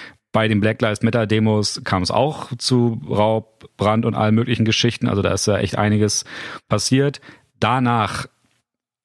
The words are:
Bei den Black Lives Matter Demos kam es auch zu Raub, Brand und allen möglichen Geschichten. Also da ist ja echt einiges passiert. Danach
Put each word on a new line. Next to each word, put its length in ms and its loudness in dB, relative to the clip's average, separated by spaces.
Bei 160 2
den 100 2
Black 220 0
Lives 220 0
Matter 220 2
Demos 600 0
kam 180 0
es 80 -2
auch 460 -2
zu 520 0
Raub, 680 -2
Brand 260 2
und 120 0
allen 200 2
möglichen 300 0
Geschichten. 420 0
Also 140 0
da 100 2
ist 160 -2
ja 120 2
echt 180 -2
einiges 480 0
passiert. 540 0
Danach 640 0